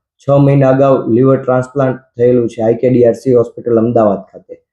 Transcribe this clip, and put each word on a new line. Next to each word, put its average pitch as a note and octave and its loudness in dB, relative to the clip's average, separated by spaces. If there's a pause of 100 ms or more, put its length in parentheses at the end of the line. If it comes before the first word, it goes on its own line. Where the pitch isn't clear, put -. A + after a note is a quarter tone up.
(160)
છ - -6
મહિના C#3 2
અગાઉ C3+ 0
લીવર C3 2
ટ્રાન્સપ્લાન્ટ B2+ -4
થયેલું A#2+ -2
છે A2+ -10
આઈ A#2 0
કે B2 -2
ડી B2 2
આર - 2
સી C3 -2
હોસ્પિટલ A#2 -2
અમદાવાદ A2 0
ખાતે. - -20